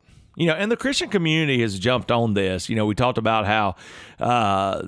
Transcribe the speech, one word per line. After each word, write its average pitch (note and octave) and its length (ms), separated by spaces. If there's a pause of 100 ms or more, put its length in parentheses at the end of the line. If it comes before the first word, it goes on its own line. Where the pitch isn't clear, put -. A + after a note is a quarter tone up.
(360)
You E3 100
know, D#3 80
and G3+ 180
the A#3 40
Christian C#4 340
community D#3 500
has G2+ 180
jumped A#2 320
on A#2 220
this. F#2+ 380
You A2+ 60
know, G#2+ 100
we G#2+ 80
talked B2 240
about A2 280
how, G#2 280 (500)
uh, G2 640